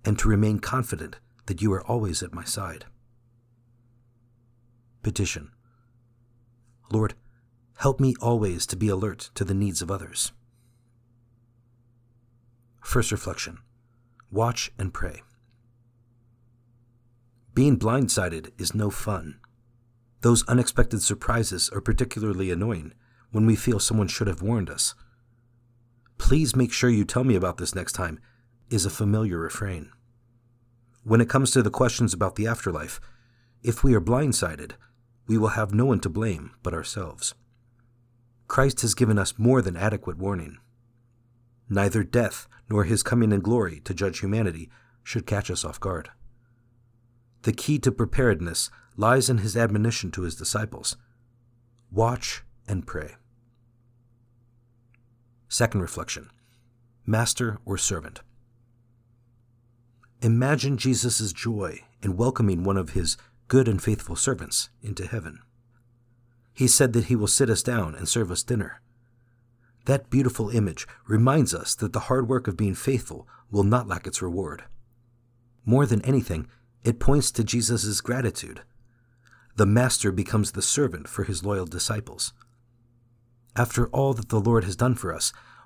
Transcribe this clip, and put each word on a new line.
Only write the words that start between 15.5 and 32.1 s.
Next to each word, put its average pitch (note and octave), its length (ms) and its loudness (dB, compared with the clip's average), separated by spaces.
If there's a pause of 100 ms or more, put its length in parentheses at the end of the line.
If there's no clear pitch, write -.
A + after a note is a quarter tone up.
Being C#3 260 6
blindsided G#2 840 0
is F#2 140 -2
no G#2 160 0
fun. E2 500 -6 (800)
Those A#2+ 260 4
unexpected A#2+ 540 2
surprises - 680 -2
are G2 100 -4
particularly G#2 680 0
annoying F2 420 -4 (380)
when A2 160 4
we A2+ 80 8
feel G#2+ 240 2
someone G#2+ 280 2
should - 200 -2
have F2+ 160 -2
warned G#2 260 0
us. - 240 -2 (1300)
"Please C#3+ 360 4
make B2 160 2
sure B2 200 2
you G#2 120 4
tell B2+ 200 -2
me B2+ 120 4
about F2+ 220 -2
this F2+ 180 -6
next F2+ 180 -6
time," E2 260 -6 (500)
is G2 160 0
a G2 60 -2
familiar G#2 480 0
refrain. E2 520 -8 (1120)
When A2+ 160 6
it A#2 100 4
comes C3 220 4
to B2 120 6
the G2+ 80 2
questions A#2+ 420 2